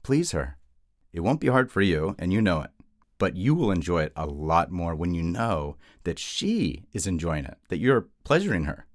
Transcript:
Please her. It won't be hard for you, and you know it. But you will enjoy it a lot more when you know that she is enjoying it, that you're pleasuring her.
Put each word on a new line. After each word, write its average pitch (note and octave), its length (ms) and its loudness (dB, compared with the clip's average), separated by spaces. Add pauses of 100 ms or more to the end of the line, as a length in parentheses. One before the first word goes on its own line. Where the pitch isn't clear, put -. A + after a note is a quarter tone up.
Please D#3 300 0
her. C#2 260 -4 (540)
It E2+ 80 -6
won't B2 200 2
be - 80 2
hard B2+ 220 4
for F#2+ 100 0
you, D#2+ 380 2
and F2 140 0
you G#2+ 100 4
know F2 180 2
it. C#2 100 -10 (480)
But F#2 180 0
you A2 180 2
will D#3 160 2
enjoy E2+ 320 0
it D2+ 120 -4
a D#2+ 120 -4
lot D#2 440 0
more E2+ 240 -2
when E2+ 200 -2
you E2 80 -2
know E2+ 560 -2 (260)
that E2+ 140 -4
she - 760 -4
is F#2+ 140 -4
enjoying D#2+ 400 -2
it, - 100 -14 (140)
that F#2 80 -4
you're A#2+ 300 2 (160)
pleasuring D3 400 0
her. - 300 -8